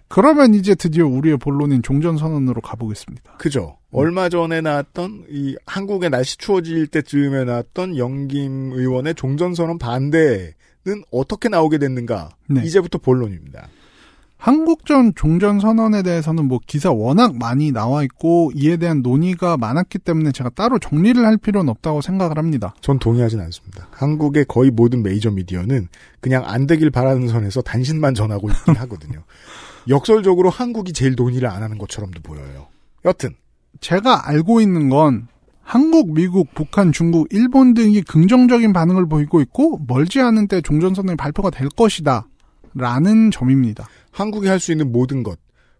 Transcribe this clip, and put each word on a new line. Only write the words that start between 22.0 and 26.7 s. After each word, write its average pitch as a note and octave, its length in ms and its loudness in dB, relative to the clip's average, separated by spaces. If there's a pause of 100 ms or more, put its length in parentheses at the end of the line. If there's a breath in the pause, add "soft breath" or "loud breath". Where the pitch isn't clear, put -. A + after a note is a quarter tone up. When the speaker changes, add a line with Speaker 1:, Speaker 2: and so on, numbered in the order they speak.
Speaker 1:
생각을 F3+ 380 -2
합니다. D#3 420 -2
Speaker 2:
전 C#3 180 0
동의하진 A#2 420 0
않습니다. - 520 -14
한국의 D3 560 0
거의 C3 240 2
모든 A#2 320 2
메이저 G2+ 260 -2
미디어는 F#2 560 -4 (340 soft breath)
그냥 C3 240 0
안 B2+ 220 -2
되길 D#3 240 2